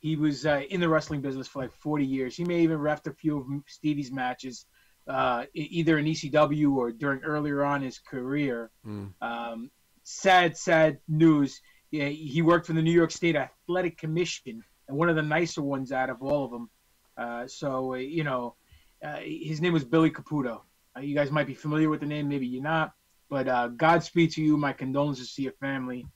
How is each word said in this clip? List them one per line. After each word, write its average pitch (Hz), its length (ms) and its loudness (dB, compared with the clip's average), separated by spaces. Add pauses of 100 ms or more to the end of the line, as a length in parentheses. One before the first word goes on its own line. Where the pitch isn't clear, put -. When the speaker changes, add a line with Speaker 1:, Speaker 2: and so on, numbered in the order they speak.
Speaker 1:
He 156 140 -2
was, 147 320 0
uh, 143 240 2
in 185 100 -2
the 175 80 4
wrestling 151 340 2
business 135 260 -6
for, 135 140 -8
like, 120 120 -10
forty 151 320 -2
years. 131 300 -4
He 165 80 -4
may 175 160 0
even 160 180 4
ref 151 300 -2
a 156 40 -8
few 151 260 -2
of 127 80 -8 (200)
Stevie's 143 460 -4
matches, 127 540 -6 (420)
uh, 131 380 0 (100)
e-, 151 160 -6
either 160 260 4
in 147 80 0
E 156 80 0
C 156 140 -8
W 147 440 4
or 120 200 0
during 131 320 -2
earlier 147 400 0
on 139 180 0
his 131 160 -8
career. 127 720 -4 (160)
Speaker 2:
Mm. 101 340 -10
Speaker 1:
Um, 117 520 -8 (320)
sad, 180 520 4
sad 160 520 4
news. 156 520 4 (300)
Yeah, 147 160 -2
he 151 360 -2
worked 170 260 4
for 165 60 -2
the 160 80 2
New 165 100 2
York 165 180 6
State 170 240 0
Athletic 170 640 -4
Commission 165 640 -4 (240)
and 139 100 -6
one 170 120 4
of 160 80 4
the 156 60 2
nicer 160 400 0
ones 135 280 -4
out 131 200 -2
of 120 120 -10
all 139 220 0
of 120 80 -8
them. 117 180 -12 (460)
Uh, 120 320 -8
so, 131 460 -4
uh, - 20 -6
you 143 260 -4
know, 127 320 -4 (500)
uh, 147 120 -8
his 151 440 -6
name 175 120 2
was 156 120 2
Billy 160 280 4
Caputo. 127 480 -4 (400)
You 143 140 -6
guys 143 160 2
might 147 160 0
be 135 80 -10
familiar 156 340 0
with 151 120 0
the 147 60 -6
name, 147 220 -4
maybe 139 180 -2
you're 127 160 -6
not. 156 300 0 (380)
But, 131 180 -2
uh, 120 200 2
Godspeed 160 640 4
to 156 100 -4
you, 151 140 4
my 147 160 0
condolences 131 640 -2
to 139 80 -6
your 131 180 -4
family. 127 560 -6